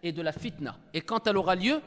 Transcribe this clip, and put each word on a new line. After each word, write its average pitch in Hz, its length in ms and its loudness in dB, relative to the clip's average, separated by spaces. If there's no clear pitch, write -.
et 170 100 -4
de 156 80 -6
la 160 100 0
fitna. 151 460 -8
Et 165 80 -2
quand 226 260 -2
elle 202 120 4
aura 185 160 4
lieu 233 320 2